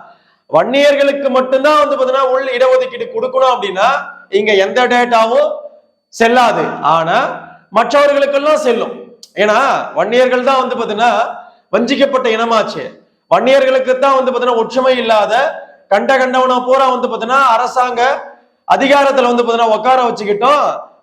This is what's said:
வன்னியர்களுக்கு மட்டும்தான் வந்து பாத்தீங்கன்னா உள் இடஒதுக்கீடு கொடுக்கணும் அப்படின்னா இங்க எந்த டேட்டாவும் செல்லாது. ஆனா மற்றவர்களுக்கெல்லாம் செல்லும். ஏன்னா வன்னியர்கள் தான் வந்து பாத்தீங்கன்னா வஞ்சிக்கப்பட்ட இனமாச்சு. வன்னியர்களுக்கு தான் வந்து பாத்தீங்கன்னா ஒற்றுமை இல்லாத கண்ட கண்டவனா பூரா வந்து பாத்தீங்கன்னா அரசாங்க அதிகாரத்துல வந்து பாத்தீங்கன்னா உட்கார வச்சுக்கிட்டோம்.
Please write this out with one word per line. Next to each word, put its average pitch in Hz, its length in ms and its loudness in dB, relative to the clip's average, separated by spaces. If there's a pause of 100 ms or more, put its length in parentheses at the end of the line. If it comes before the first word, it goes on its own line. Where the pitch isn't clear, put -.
(500)
வன்னியர்களுக்கு 277 840 2
மட்டும்தான் 269 460 2
வந்து 277 160 -2
பாத்தீங்கன்னா 262 340 0
உள் 269 240 -2
இடஒதுக்கீடு 254 560 0
கொடுக்கணும் 254 400 0
அப்படின்னா 196 360 -2 (500)
இங்க 214 140 0 (120)
எந்த 226 160 -2 (120)
டேட்டாவும் 247 580 2 (680)
செல்லாது. 226 460 2 (300)
ஆனா 165 240 0 (580)
மற்றவர்களுக்கெல்லாம் 277 880 2
செல்லும். 220 300 -2 (480)
ஏன்னா 208 160 2 (400)
வன்னியர்கள் 247 500 0
தான் 262 140 2
வந்து 233 180 -6
பாத்தீங்கன்னா 220 320 0 (640)
வஞ்சிக்கப்பட்ட 254 600 0
இனமாச்சு. 220 500 -2 (480)
வன்னியர்களுக்கு 262 600 2 (100)
தான் 269 140 2
வந்து 254 140 0
பாத்தீங்கன்னா 240 300 -2
ஒற்றுமை 254 400 0
இல்லாத 214 320 0 (580)
கண்ட 240 300 2
கண்டவனா 254 340 0 (100)
பூரா 262 280 2
வந்து 240 180 -4
பாத்தீங்கன்னா 233 300 0 (140)
அரசாங்க 247 440 -2 (760)
அதிகாரத்துல 269 540 2
வந்து 240 140 0
பாத்தீங்கன்னா 233 320 0
உட்கார 254 320 2
வச்சுக்கிட்டோம். 214 580 0 (360)